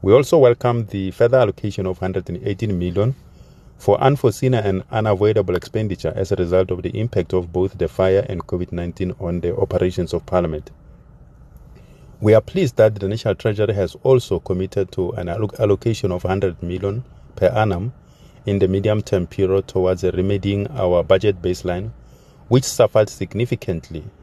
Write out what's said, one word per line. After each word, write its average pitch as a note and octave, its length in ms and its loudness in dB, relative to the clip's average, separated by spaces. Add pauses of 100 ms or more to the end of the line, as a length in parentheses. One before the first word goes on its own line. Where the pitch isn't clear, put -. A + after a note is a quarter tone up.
We G2 120 6
also C3+ 260 6
welcome A#2+ 480 4
the F#2+ 240 -6
further A#2+ 260 4
allocation G2+ 480 0
of F#2 140 -4
hundred F#2 300 -4
and F2 140 -8
eighteen G2+ 360 -4
million F#2 340 0 (640)
for - 240 4
unforeseen C3 540 2
and G2 340 -2
unavoidable G#2 680 2
expenditure G2 600 -4
as F#2+ 160 -2
a G2 40 2
result F2+ 360 2
of F2 100 -6
the F2+ 180 -6
impact G#2 340 -2
of F2 200 -2
both F#2 240 -2
the E2+ 100 -2
fire F#2+ 400 2
and F2+ 200 -8
covid F2+ 240 -6
nineteen F2+ 480 -6
on F2 220 -4
the E2+ 140 -2
operations F#2 580 -2
of E2+ 120 -6
Parliament. E2 460 -4 (1500)
We G#2+ 120 6
are A2 80 8
pleased F3+ 340 -2
that A2 200 4
the G2 120 -4
National G#2 280 -2
Treasury G#2+ 400 0
has F#2+ 280 -2
also B2+ 380 2
committed F#2+ 500 -2
to F2+ 200 -4
an F2+ 160 -8
alloc-, G2 300 -6
allocation G#2 540 0
of F2+ 120 -4
hundred F#2+ 380 -2
million G2 440 -4 (320)
per F#2 100 4
annum G#2+ 460 0 (520)
in G2+ 140 0
the F#2+ 80 4
medium-term G2 600 0
period F#2+ 420 0
towards F#2 340 0
remedying G2 680 -2
our F2+ 300 0
budget F#2+ 400 2
baseline, F2+ 500 -4 (580)
which B2+ 160 4
suffered A2 420 2
significantly F#2 960 -6 (200)